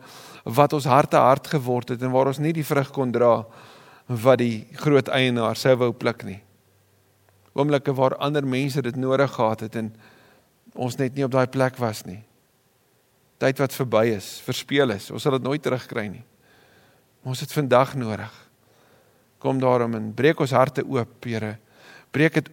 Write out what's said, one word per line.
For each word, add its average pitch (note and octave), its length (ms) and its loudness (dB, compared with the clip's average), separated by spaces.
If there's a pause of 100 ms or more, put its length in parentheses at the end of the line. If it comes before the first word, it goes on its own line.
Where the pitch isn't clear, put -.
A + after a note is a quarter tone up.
(440)
wat C#3 280 4
ons D3 120 0
harte C#3+ 320 4
hard C3 300 4
geword B2 420 -4
het B2 140 -6
en B2+ 100 -4
waar C3 140 4
ons C#3 120 -2
nie D3+ 140 0
die D#3+ 120 -4
vrug C#3 280 -2
kon B2+ 200 -2
dra A#2 320 4 (600)
wat A#2+ 320 4
die A#2 340 -2
groot C#3+ 360 2
eienaar A#2+ 480 0
sou C3 200 4
wou A#2+ 160 2
pluk A#2 320 -4
nie. G2 180 -12 (1120)
Oomblikke C#3+ 400 0
waar C3 220 2
ander C#3+ 300 -2
mense C3 360 -2
dit A#2+ 140 -4
nodig C3 340 0
gehad A2 300 -2
het A2+ 160 -8
en A2 200 -6 (800)
ons B2 220 -6
net C3+ 180 -2
nie C#3 100 -2
op B2+ 60 -2
daai B2+ 160 2
plek C3 300 -2
was A#2 280 -4
nie. G#2+ 200 -14 (1120)
Tyd C3+ 200 0
wat C3+ 140 -2
verby A#2 340 0 (100)
is, - 280 -12
verspeel C3+ 460 0
is, G2 200 -8
ons A2+ 120 -10
sal D3 100 0
dit C3 100 0
nooit C#3 200 -4
terugkry A#2 460 -4
nie. A#2 160 -14 (1000)
Ons B2+ 160 -8
het D3 120 -10
vandag C3 420 2
nodig. G#2+ 380 -6 (1040)
Kom C3+ 200 -2
daarom B2 360 2
en A2 200 -8
breek D#3 260 2
ons C3+ 100 0
harte C3 360 2
oop, B2 380 -6
Here. A2 340 -6 (520)
Breek D#3 240 2
dit D#3 180 -2